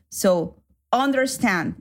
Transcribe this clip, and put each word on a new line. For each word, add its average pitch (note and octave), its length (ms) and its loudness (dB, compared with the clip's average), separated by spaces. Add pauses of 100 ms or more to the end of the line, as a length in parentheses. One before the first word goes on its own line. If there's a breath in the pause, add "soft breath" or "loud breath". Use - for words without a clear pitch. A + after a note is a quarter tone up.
(100)
So F3+ 460 0 (360)
understand B3+ 880 0